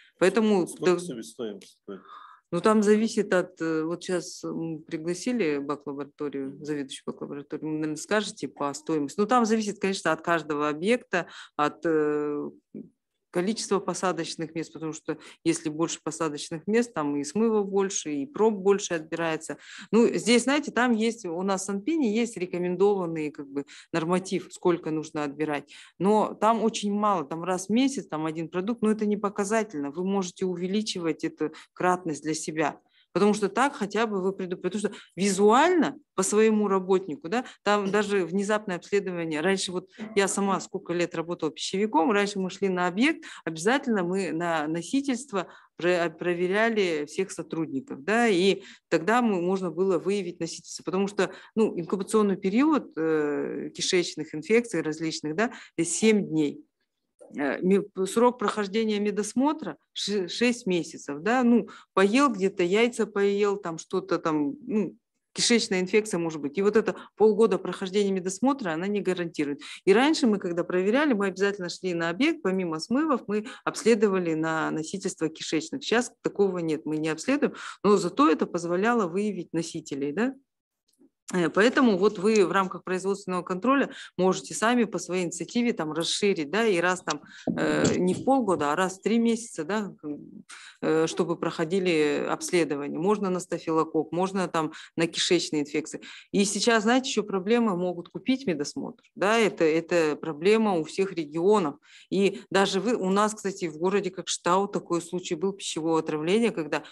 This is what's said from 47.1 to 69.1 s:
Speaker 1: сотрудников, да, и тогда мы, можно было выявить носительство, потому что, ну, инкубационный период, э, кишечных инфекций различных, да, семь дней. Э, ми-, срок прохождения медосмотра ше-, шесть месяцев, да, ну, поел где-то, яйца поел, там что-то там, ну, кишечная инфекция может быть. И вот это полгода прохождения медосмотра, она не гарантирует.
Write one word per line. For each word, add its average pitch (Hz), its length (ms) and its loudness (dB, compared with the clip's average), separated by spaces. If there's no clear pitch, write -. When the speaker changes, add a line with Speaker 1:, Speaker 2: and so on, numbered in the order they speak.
Speaker 1:
сотрудников, 143 720 -6
да, 226 240 2
и 190 360 4
тогда 185 320 2
мы, 202 200 2
можно 185 300 -2
было 180 260 2
выявить 180 440 -2
носительство, - 420 -10
потому 190 240 0
что, - 240 0
ну, 214 240 2
инкубационный 196 560 0
период, 247 600 2
э, 147 760 -2
кишечных 170 640 -2
инфекций 214 460 0
различных, 156 560 -4
да, 240 160 0
семь 202 460 4
дней. 156 380 -2
Э, 139 240 -2
ми-, 190 220 4
срок 240 340 2
прохождения 208 600 -2
медосмотра 208 800 -2
ше-, 196 340 -2
шесть 240 400 0
месяцев, 151 540 -4
да, 240 220 2
ну, 233 240 6
поел 220 360 4
где-то, 190 340 0
яйца 220 440 2
поел, 202 500 2
там 170 200 -8
что-то 185 420 -2
там, 151 360 0
ну, 202 280 -2
кишечная 208 480 2
инфекция 214 380 0
может 160 200 -4
быть. 143 180 -6
И 196 40 0
вот 208 160 4
это 196 180 0
полгода 208 400 4
прохождения 190 540 -2
медосмотра, 190 600 0
она 170 160 -2
не 202 140 -2
гарантирует. 170 580 -2